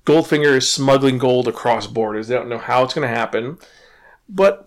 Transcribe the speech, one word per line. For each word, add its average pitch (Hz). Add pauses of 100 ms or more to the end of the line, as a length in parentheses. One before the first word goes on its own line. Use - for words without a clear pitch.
Goldfinger 147
is 131
smuggling 135
gold 123
across 110
borders. 110
They 123
don't 120
know 117
how 123
it's 127
gonna 147
happen, 117 (680)
but 190